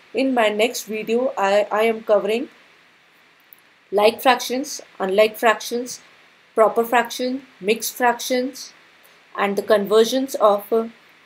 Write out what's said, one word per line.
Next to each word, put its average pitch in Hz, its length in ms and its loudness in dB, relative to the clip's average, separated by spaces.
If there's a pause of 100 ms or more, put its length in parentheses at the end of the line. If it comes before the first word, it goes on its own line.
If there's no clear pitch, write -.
(140)
In 269 200 0
my 226 160 2
next 220 340 -2
video, 220 540 -2
I, 196 340 2
I 214 120 0
am 220 200 0
covering 214 460 0 (1400)
like 214 300 2
fractions, 254 600 -2 (180)
unlike 202 380 2
fractions, 233 640 -2 (520)
proper 220 300 2
fraction, 254 640 -2 (120)
mixed 226 360 -4
fractions, 247 760 -4 (640)
and 196 200 -2
the 226 80 -4
conversions 226 720 2
of, 202 360 2
uh, 226 180 0 (360)